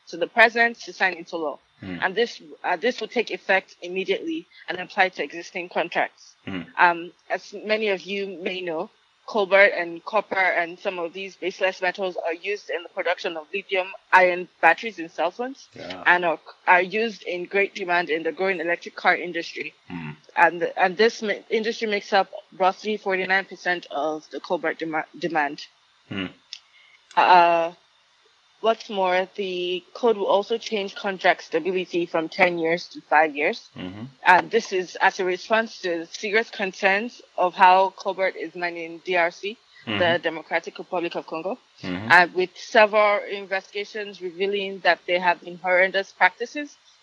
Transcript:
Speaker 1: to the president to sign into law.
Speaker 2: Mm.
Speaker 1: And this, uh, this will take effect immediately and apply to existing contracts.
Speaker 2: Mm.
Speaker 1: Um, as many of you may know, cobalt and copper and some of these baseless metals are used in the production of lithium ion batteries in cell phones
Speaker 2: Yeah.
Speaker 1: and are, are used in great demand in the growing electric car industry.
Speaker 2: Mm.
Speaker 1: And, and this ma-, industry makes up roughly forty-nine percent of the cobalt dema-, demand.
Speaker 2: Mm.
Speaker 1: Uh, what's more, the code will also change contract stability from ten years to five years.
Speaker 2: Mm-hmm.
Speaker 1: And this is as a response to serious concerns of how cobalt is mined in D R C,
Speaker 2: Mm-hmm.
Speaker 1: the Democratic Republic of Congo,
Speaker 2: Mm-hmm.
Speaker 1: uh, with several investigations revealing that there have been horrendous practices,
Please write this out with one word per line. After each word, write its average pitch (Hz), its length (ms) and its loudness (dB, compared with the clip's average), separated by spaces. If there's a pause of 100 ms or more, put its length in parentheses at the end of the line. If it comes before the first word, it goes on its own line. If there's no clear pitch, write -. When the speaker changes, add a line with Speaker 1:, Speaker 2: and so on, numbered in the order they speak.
Speaker 1:
to - 80 -12
the 165 100 -2
president 233 540 4
to - 120 -14
sign 185 220 0
into 175 220 -10
law. 156 220 -4 (240)
Speaker 2:
Mm. 98 200 -8
Speaker 1:
And 180 120 -2
this, 226 280 -2 (200)
uh, 175 140 -2
this 226 240 -2
will 220 80 -8
take - 220 -2
effect - 500 -2
immediately 180 680 -4 (220)
and 175 100 -6
apply 185 320 0
to - 140 -6
existing 170 460 -12
contracts. 170 640 -4 (120)
Speaker 2:
Mm. 95 200 -8 (100)
Speaker 1:
Um, 175 360 2 (180)
as 185 240 -8 (100)
many 214 240 -2
of 190 140 -2
you 196 400 -6
may 185 180 -6
know, 175 300 -6 (360)
cobalt 196 480 4
and 170 300 -6
copper - 300 -2 (260)
and 175 180 -4
some 185 200 -6
of 170 140 -6
these 190 240 -12
baseless 185 440 -4
metals 185 360 -4 (100)
are 165 80 -2
used 190 340 -8
in 156 140 -6
the 170 60 -16
production 175 480 -4
of 156 180 -10
lithium 190 320 -2 (260)
ion 180 360 4 (120)
batteries 185 380 2
in 165 100 -8
cell 165 220 -2
phones 254 440 -10
Speaker 2:
Yeah. - 300 -12
Speaker 1:
and 180 200 4
are, 160 160 0 (260)
are 180 160 6
used 208 400 -4
in 175 240 -6
great 196 280 0
demand 175 360 0
in 160 140 -2
the 160 80 -2
growing 190 280 -2
electric 170 360 -4
car 180 200 2
industry. 160 560 -8 (180)
Speaker 2:
Mm. 156 260 -10 (200)
Speaker 1:
And, 165 400 0
and 185 220 0
this 226 240 2
ma-, 208 260 -4
industry 220 400 -4
makes 208 240 -4
up 190 160 4 (300)
roughly 196 400 0
forty-nine 190 480 -2
percent 180 440 -6
of 156 420 -4
the 151 80 -8
cobalt 160 380 -4
dema-, 156 260 -4 (140)
demand. 156 460 -2 (460)
Speaker 2:
Mm. 95 200 -6 (840)
Speaker 1:
Uh, 170 560 6 (880)
what's 226 300 -2
more, 185 460 0
the 180 460 -4 (120)
code 233 220 2
will 196 100 -4
also 202 320 0
change 196 360 -6
contract 185 500 0
stability 175 600 -2
from 165 220 -2
ten 175 300 2
years 165 300 -2
to 294 140 -16
five 156 320 4
years. 156 420 -2
Speaker 2:
Mm-hmm. 95 280 -10 (220)
Speaker 1:
And 175 240 6
this 220 220 0
is 185 280 -4
as 190 180 4
a 196 60 -2
response 220 580 -2
to 170 240 -4
serious 214 440 -2
concerns 202 680 -2 (160)
of 175 180 2
how 185 420 8
cobalt 190 400 -4
is 160 180 -10
mined 175 240 -6
in 165 200 -10
D 180 180 -4
R 170 140 4
C, 202 260 -10 (300)
Speaker 2:
Mm-hmm. 110 120 -2
Speaker 1:
the 175 240 4
Democratic 165 560 -4
Republic 175 360 -4
of 170 120 -6
Congo, 175 320 -6 (240)
Speaker 2:
Mm-hmm. 98 300 -2
Speaker 1:
uh, 175 220 8
with 180 200 0
several 208 680 4 (120)
investigations 202 880 -8
revealing 196 600 -4
that 175 260 2
there 180 140 0
have 180 200 2
been 175 160 -14
horrendous 185 560 2
practices, 247 640 -2 (260)